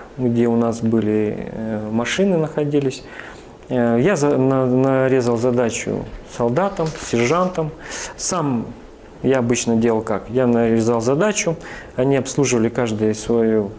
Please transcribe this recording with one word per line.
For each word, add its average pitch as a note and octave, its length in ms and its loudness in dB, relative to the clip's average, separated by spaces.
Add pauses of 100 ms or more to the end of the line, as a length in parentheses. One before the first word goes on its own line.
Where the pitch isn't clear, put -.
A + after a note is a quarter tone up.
(180)
где A#2+ 300 2
у A#2 80 2
нас A#2 260 0
были, G#2+ 680 0
э, G#2+ 400 -6
машины E3+ 460 0
находились, D3 640 -2 (680)
э, A#2 320 2
я F#3 140 4
за-, C#3+ 200 2
на-, C3 300 2
нарезал C3 720 2
задачу A2+ 680 0 (320)
солдатам, D#3+ 520 0 (220)
сержантам. D#3+ 600 0 (480)
Сам C#3+ 480 -2 (580)
я C3 160 2
обычно A#2+ 360 0
делал A2+ 260 2
как? G#2 280 -4
Я B2+ 160 2
нарезал A#2 560 2
задачу, D#3+ 540 0 (400)
они C3+ 220 2
обслуживали B2 520 0
каждую A2 460 0
свою A2 640 0